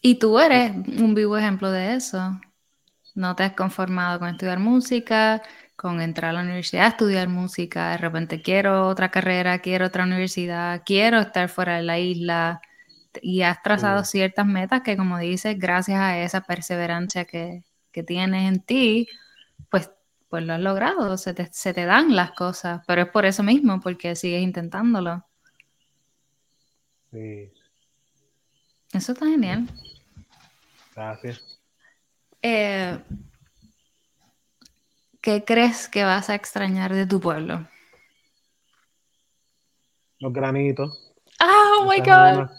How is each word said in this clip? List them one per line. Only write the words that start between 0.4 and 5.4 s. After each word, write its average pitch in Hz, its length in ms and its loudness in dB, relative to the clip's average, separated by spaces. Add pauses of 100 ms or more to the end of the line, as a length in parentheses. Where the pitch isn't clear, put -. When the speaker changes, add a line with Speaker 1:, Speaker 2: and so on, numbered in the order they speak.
Speaker 1:
un 202 420 -2
vivo 208 240 0
ejemplo 190 340 -2
de 190 240 -4
eso. 190 440 -6 (760)
No 180 200 -4
te 190 80 0
has 190 100 -2
conformado 185 680 -2
con 175 100 -6
estudiar 180 300 -4
música, 226 800 2 (340)